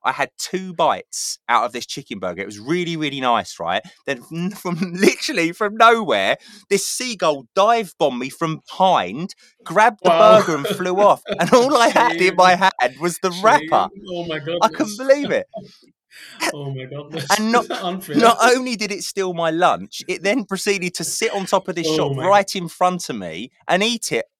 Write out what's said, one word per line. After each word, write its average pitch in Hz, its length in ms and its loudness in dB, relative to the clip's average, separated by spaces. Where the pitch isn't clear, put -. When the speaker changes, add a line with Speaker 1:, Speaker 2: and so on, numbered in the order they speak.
Speaker 1:
I 131 100 -2
had 139 260 -4
two 185 340 -8
bites 139 640 -2
out 117 160 4
of 113 80 -8
this 120 120 -8
chicken 127 320 -12
burger. 90 240 -6
It 98 60 -6
was 104 120 -14
really, 170 380 -4
really 143 220 -6
nice, 120 400 -2
right? 87 240 -2
Then 127 140 -6
<laughs> - 60 -20
from, 170 240 -6
from 180 420 -6
literally 196 580 2
from 208 240 -4
nowhere, 185 640 4
this 196 180 -2
seagull 175 640 -4
dive 214 460 2
bombed 127 200 2
me 135 100 -4
from 160 360 -4
behind, 151 720 -2
grabbed 214 380 2
the 185 60 4
Speaker 2:
Wow. 214 300 8
Speaker 1:
burger 170 160 0
and 139 100 -4
flew 180 360 -2
off. 180 200 6
And 175 140 2
all 254 240 4
I 233 120 6
had 202 240 2
in 170 60 -4
Speaker 2:
<laughs> 185 100 4
Shame. 185 80 -2
Speaker 1:
my 180 180 6
hand 151 460 0
was 170 200 -4
the 185 100 0
Speaker 2:
Shame. 180 120 -8
Speaker 1:
wrapper. 156 460 4
Speaker 2:
Oh, 175 160 -6
my 156 120 -6
Speaker 1:
I - 20 -6
couldn't 165 300 0
Speaker 2:
goodness. 208 280 -4
Speaker 1:
believe 269 340 0
it. 143 200 -2
Speaker 2:
<laughs> - 60 -16
Oh, 139 200 -10
my 131 120 -10
goodness. 147 400 -10
Speaker 1:
And 220 140 -2
not, 233 200 0
Speaker 2:
<laughs> - 120 -8
Unfair. 180 340 -6
Speaker 1:
not 233 240 6
only 254 340 2
did 202 160 -6
it 190 120 -8
steal 185 300 -6
my 165 160 -2
lunch, 156 580 0
it 175 160 -8
then 202 220 0
proceeded 185 500 -4
to 175 80 -8
sit 214 300 -4
on 196 120 -4
top 196 220 0
of - 80 -8
this 160 140 -4
Speaker 2:
Oh, 156 60 0
Speaker 1:
shop 143 200 -2
Speaker 2:
my 139 120 -6
Speaker 1:
right 202 280 2
in 175 120 -6
front 180 420 -2
of 131 60 -6
me 90 340 -10
and 180 160 2
eat 226 280 -4
it 117 140 -2